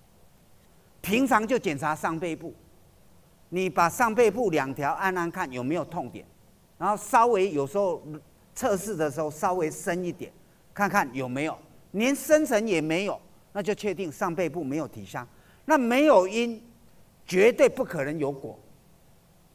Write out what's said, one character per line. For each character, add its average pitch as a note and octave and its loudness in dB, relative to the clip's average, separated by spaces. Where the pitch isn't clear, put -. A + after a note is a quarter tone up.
平 A#3+ 2
常 A3 2
就 A#3 0
检 E3 -2
查 D3+ -2
上 E3 -4
背 D#3+ -6
部， D#3 -12
你 F#3 -2
把 E3+ 2
上 A3+ 0
背 A3 6
部 G#3+ 0
两 C3+ 0
条 C#3+ -2
按 F#3 -2
按 E3+ -2
看 E3 -6
有 B2 -6
没 C#3 -2
有 D#3+ -2
痛 C#3+ -10
点， - -16
然 F3+ -2
后 G#3+ 2
稍 A#3 4
微 G3 2
有 C#3+ 0
时 D#3+ -6
候 F#3 0
测 A3+ 0
试 G3 -4
的 D3+ 0
时 C#3 -6
候 D3+ -4
稍 F3+ 0
微 D#3+ 0
深 F3+ -4
一 F3 -4
点， - -12
看 G3 0
看 F3+ 0
有 C3 -4
没 C3+ -4
有， D3 -6
连 A#3 0
深 D4+ 4
层 A3+ 2
也 E3+ 2
没 D#3+ 0
有， D3 -4
那 G3+ -4
就 G3 -2
确 G3 -4
定 D#3+ -6
上 E3+ -4
背 E3+ 0
部 E3 -6
没 C#3 -4
有 D3 -4
体 G#2 -14
伤。 B2+ -10
那 D4+ 4
没 B3+ 2
有 G3+ 8
因， A3+ -2
绝 F#3+ 6
对 B3 6
不 C4 -4
可 D#3 -4
能 D3+ -4
有 C#3 0
果。 C3+ -12